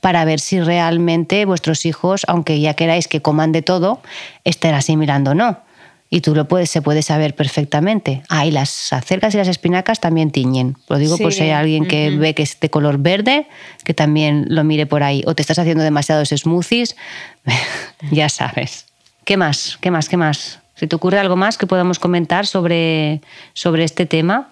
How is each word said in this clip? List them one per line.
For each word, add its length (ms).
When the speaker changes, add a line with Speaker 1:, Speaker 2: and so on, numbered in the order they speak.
Speaker 1:
para 240
ver 140
si 220
realmente 840
vuestros 400
hijos, 420
aunque 320
ya 140
queráis 340
que 140
coman 300
de 100
todo, 400
estén 280
asimilando 580
o 40
no. 240
Y 120
tú 120
lo 140
puedes, 240
se 100
puede 220
saber 320
perfectamente. 920
Ah, 180
y 40
las 400
acelgas 440
y 20
las 120
espinacas 500
también 320
tiñen. 440
Lo 80
digo 220
por 140
Speaker 2:
Sí. 60
Speaker 1:
si 40
hay 80
alguien 340
que 240
Speaker 2:
Ujú. 80
Speaker 1:
ve 160
que 80
es 180
de 120
color 260
verde, 480
que 100
también 560
lo 140
mire 240
por 160
ahí. 240
O 80
te 80
estás 160
haciendo 240
demasiados 460
smoothies, 680
<laughs> 680
ya 180
sabes. 580
¿Qué 140
más? 440
¿Qué 100
más? 180
¿Qué 80
más? 440
¿Se 60
te 100
ocurre 220
algo 180
más 220
que 80
podamos 320
comentar 480
sobre, 760
sobre 300
este 220
tema? 460